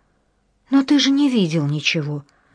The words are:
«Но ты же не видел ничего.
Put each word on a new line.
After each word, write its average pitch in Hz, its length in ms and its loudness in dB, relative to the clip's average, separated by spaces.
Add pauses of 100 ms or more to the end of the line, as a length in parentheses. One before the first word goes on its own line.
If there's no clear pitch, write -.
(720)
«Но 269 120 4
ты 285 140 2
же 262 140 2
не 285 180 2
видел 165 380 0
ничего. 147 580 -6 (300)